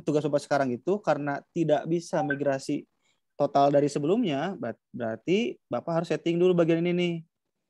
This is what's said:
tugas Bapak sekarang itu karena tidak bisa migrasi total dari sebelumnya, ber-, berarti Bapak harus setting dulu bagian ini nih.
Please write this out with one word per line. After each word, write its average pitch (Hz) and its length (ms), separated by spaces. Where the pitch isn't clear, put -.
tugas 151 240
Bapak 143 160
sekarang 135 320
itu 175 240
karena 143 400
tidak 151 320
bisa 165 340
migrasi 143 640
total 143 320
dari 147 160
sebelumnya, 160 720
ber-, 117 160
berarti 135 640
Bapak 165 320
harus 175 80
setting 165 240
dulu 180 160
bagian 170 320
ini 175 80
nih. 175 240